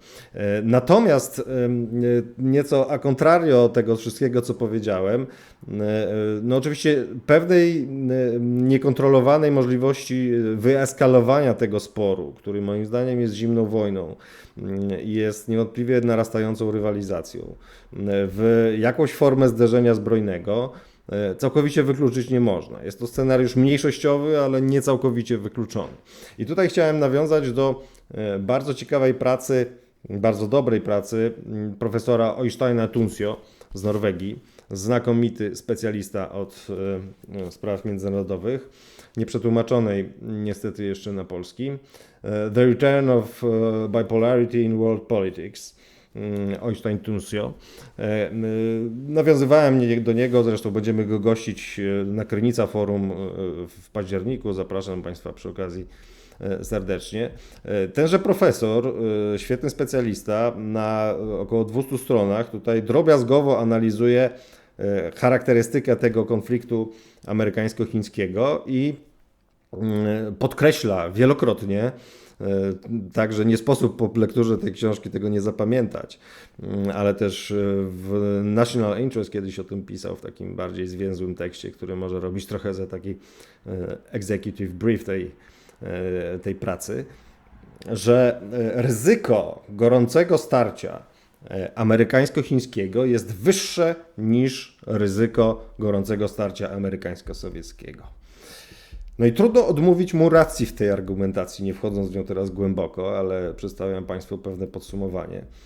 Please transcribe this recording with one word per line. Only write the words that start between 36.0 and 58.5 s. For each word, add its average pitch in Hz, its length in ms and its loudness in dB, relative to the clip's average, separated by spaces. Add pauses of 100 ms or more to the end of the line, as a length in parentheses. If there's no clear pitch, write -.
od, 98 360 -10 (720)
e, 90 120 -10
spraw 101 340 -6
międzynarodowych, 98 840 -6 (480)
nieprzetłumaczonej 113 920 0 (120)
niestety 107 640 -6
jeszcze 98 300 -6
na 95 100 -8
polski. 92 460 -10
E, 107 800 -8
The 123 140 6
Return 135 440 4
of, 120 340 0
e, 120 40 0 (420)
Bipolarity 117 720 2
in 113 160 0
World 110 240 2
Politics, 95 760 -4 (400)
mm, 101 460 -4
Oystein 107 380 -4
Tuncio. 104 540 -6 (460)
E, 107 300 -2
m, 113 840 -4
nawiązywałem 143 640 6
nie-, 117 220 4
do 113 120 2
niego, 120 300 4
zresztą 110 280 0
będziemy 107 340 0
go 107 140 0
gościć, 110 600 -2
e, 98 260 -2
na 104 200 -4
Krynica 113 420 0
Forum, 101 440 -2
e, 90 40 -8 (520)
w - 260 -20
październiku. 98 600 -4
Zapraszam 95 480 -6
Państwa 87 320 -12
przy - 160 -14
okazji, 92 380 -10 (520)
e, 98 240 -6
serdecznie. 104 640 -6 (340)
E, 98 240 -2
tenże 160 320 2
profesor, 123 720 2 (400)